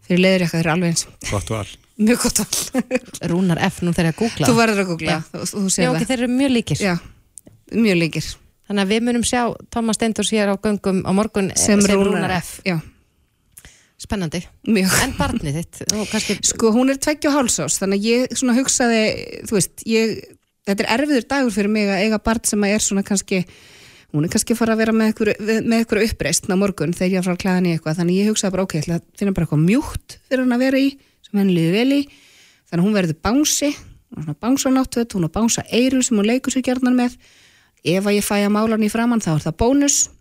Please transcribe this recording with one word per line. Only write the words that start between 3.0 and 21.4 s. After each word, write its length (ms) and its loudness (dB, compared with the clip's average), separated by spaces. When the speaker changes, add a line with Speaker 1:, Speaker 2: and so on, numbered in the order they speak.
Speaker 3:
Rúnar 320 2
F, 160 -4
nú 80 0
þegar 220 0
ég 20 -6
að 80 -4
googla. 240 0
Speaker 1:
Þú 160 4
verður 220 2
að 100 -6
googla, 240 -2
Speaker 3:
Já. 20 -4
Speaker 1:
þú, 160 -8
þú 160 -2
sér 160 0
Speaker 3:
Já, 80 2
Speaker 1:
það. 80 0
Speaker 3:
ok, 80 -2
þeir 160 -2
eru 160 -2
mjög 160 2
líkir. 320 0
Speaker 1:
Já, 80 0
mjög 320 2
líkir. 240 -6
Speaker 3:
Þannig 160 0
að 80 0
við 160 0
munum 160 0
sjá 160 0
Tómas 240 0
Steindórs 320 -2
hér 240 2
á 80 -4
göngum 400 0
á 80 -4
morgun, 400 0
eh, 80 -4
Speaker 1:
Sem 240 4
Speaker 3:
sem 80 4
Speaker 1:
Rúnar 320 2
Speaker 3:
Rúnar 160 -2
Speaker 1:
F. 220 -10
Speaker 3:
F. 0 -
Speaker 1:
Já. 80 0
Speaker 3:
Spennandi. 460 -4
Speaker 1:
Mjög. 240 4
Speaker 3:
En 100 -6
barnið 400 -2
þitt, 220 -8
þú 220 -2
kannski 240 -2
Speaker 1:
Sko, 300 2
hún 180 4
er 80 -2
tveggja 300 0
og 80 2
hálfs 260 0
árs, 160 -2
þannig 220 0
að 80 0
ég 260 0
svona 220 0
hugsaði, 400 2
þú 80 -2
veist, 320 -2
ég, 220 2
þetta 160 -2
er 140 -2
erfiður 320 0
dagur 240 0